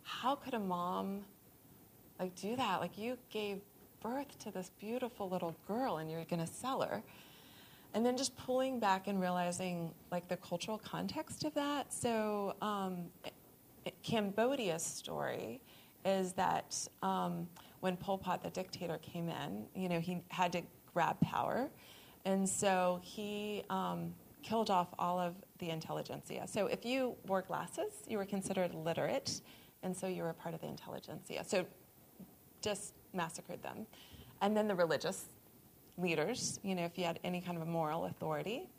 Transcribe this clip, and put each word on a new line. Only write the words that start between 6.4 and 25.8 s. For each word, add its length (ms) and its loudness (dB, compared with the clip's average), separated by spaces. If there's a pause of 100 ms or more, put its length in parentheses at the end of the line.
sell 340 -2
her. 200 2 (960)
And 100 6
then 100 6
just 220 -2
pulling 420 2
back 280 4
and 120 2
realizing, 720 2 (200)
like, 160 -2
the 100 0
cultural 400 -4
context 680 -4
of 100 0
that. 360 0
So, 720 2
um, 440 0 (200)
it, 80 -8 (520)
it, 180 -4
Cambodia's 800 4
story 760 -2 (460)
is 280 4
that, 540 0 (140)
um, 460 0 (320)
when 180 0
Pol 200 0
Pot, 260 -2
the 80 -2
dictator, 480 -4
came 300 -4
in, 440 -4
you 160 0
know, 100 4
he 300 -2
had 240 2
to 80 0 (320)
grab 280 4
power. 480 2 (560)
And 220 4
so 540 4
he, 680 -4
um, 440 0 (300)
killed 260 2
off 180 6 (100)
all 220 2
of 160 0 (240)
the 100 -4
intelligentsia. 800 -4